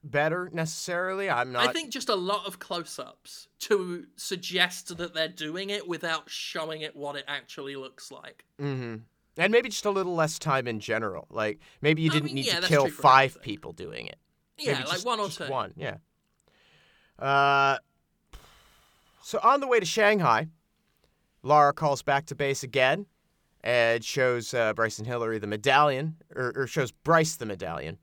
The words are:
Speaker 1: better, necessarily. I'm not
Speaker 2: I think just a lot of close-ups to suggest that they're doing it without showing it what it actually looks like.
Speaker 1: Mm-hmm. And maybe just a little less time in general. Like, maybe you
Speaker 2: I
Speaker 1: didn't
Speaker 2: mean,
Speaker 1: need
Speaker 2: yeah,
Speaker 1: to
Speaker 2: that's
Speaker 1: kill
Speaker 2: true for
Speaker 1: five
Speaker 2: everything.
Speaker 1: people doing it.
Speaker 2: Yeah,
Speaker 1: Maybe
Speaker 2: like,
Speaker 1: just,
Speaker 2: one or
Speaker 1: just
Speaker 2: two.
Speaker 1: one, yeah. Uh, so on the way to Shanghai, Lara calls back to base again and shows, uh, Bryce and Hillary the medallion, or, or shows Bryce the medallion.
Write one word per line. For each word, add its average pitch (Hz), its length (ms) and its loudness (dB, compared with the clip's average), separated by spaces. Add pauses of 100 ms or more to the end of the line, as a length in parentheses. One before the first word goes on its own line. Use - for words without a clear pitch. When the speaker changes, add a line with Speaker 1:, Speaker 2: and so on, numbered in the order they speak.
Speaker 1:
better, 156 500 -2
necessarily. 180 760 -4
I'm 123 220 0
not 123 160 2
Speaker 2:
I - 40 0
think 320 180 -4
just 254 200 -8
a 214 40 4
lot 185 320 -2
of 185 120 -12
close-ups - 920 -12 (120)
to 180 460 -2 (100)
suggest 180 800 -4
that 175 160 -8
they're 156 140 -2
doing 175 420 -8
it 202 180 -6
without 165 400 -4
showing 160 540 -8
it 151 120 -10
what 143 220 -8
it 139 120 -10
actually 139 480 -10
looks 131 340 -16
like. - 340 -20 (160)
Speaker 1:
Mm-hmm. 127 360 -6 (400)
And 185 160 0
maybe 254 180 4
just - 160 -6
a 208 40 2
little 185 240 0
less 160 240 0
time 135 300 0
in 110 120 -4
general. 107 500 -4
Like, 107 300 -4 (200)
maybe 156 220 2
you 160 80 4
Speaker 2:
I 143 40 0
Speaker 1:
didn't 151 120 2
Speaker 2:
mean, 135 80 -6
Speaker 1:
need 135 120 -2
Speaker 2:
yeah, 190 100 0
Speaker 1:
to 170 60 -2
Speaker 2:
that's 185 60 0
Speaker 1:
kill 147 140 6
Speaker 2:
true 131 80 2
for - 120 -12
Speaker 1:
five 135 280 8
Speaker 2:
everything. - 120 -20
Speaker 1:
people - 300 -10
doing 60 340 -12
it. - 100 -16 (420)
Speaker 2:
Yeah, 285 160 -2
Speaker 1:
Maybe 131 100 -2
Speaker 2:
like, 151 80 -2
Speaker 1:
just, 180 140 -4
Speaker 2:
one 226 140 0
or 202 60 -2
Speaker 1:
just - 120 -8
Speaker 2:
two. 151 120 -6
Speaker 1:
one, 107 260 -2
yeah. - 200 -8 (1200)
Uh, 139 600 4 (1400)
so - 200 -6
on 262 180 6
the 269 60 -4
way 240 140 4
to 180 60 -4
Shanghai, 160 640 4 (920)
Lara 143 300 6
calls 143 300 0
back 143 240 0
to 147 80 -10
base 139 280 -2
again 135 440 2 (560)
and 117 420 2
shows, 123 480 0
uh, 113 220 2
Bryce 110 240 -2
and 107 80 -8
Hillary 117 320 -2
the 104 80 -6
medallion, 139 680 2 (180)
or, 123 220 -4
or 131 100 -2
shows 123 260 -2
Bryce 160 440 2
the 117 100 -8
medallion. 85 560 -8